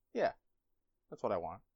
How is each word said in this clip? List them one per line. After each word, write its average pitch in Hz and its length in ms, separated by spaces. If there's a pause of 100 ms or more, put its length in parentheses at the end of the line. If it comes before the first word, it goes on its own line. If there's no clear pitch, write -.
(120)
Yeah. 214 200 (800)
That's - 120
what 107 100
I 95 40
want. 85 260 (140)